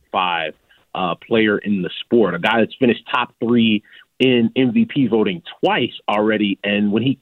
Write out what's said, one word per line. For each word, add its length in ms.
five, 440
uh, 220
player 420
in 240
the 80
sport, 340
a 40
guy 200
that's 160
finished 340
top 300
three 420
in 360
M 180
V 120
P 220
voting 340
twice 340
already. 560
And 280
when 100
he 200